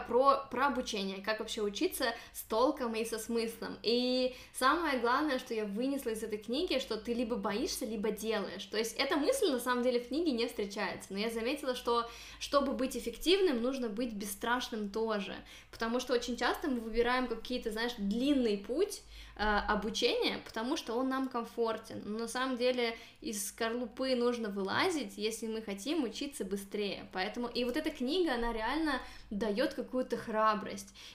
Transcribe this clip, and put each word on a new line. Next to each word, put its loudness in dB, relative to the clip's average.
про, 6
про 2
обучение, -2
как 0
вообще -4
учиться 0
с -10
толком 2
и 0
со -4
смыслом. -4
И 2
самое 2
главное, 2
что -6
я 0
вынесла -2
из -4
этой -4
книги, 0
что -4
ты -2
либо 0
боишься, -2
либо 0
делаешь. -2
То -6
есть -2
эта 2
мысль, 4
на 2
самом 2
деле, 4
в -10
книге 2
не 2
встречается. -4
Но -4
я 0
заметила, -2
что 0
чтобы 4
быть -2
эффективным, 4
нужно 0
быть -4
бесстрашным -2
тоже. -2
Потому 0
что -2
очень 2
часто 0
мы 0
выбираем 2
какие-то, -2
знаешь, -2
длинный 4
путь, -2
э, -2
обучения, 2
потому -2
что -4
он 2
нам 0
комфортен. -4
Но -4
на -4
самом 0
деле 2
из -4
скорлупы 0
нужно 2
вылазить, 0
если -2
мы -4
хотим -2
учиться -4
быстрее. -4
Поэтому -2
и -2
вот 0
эта 0
книга, 2
она 0
реально 0
даёт 0
какую-то -2
храбрость. 0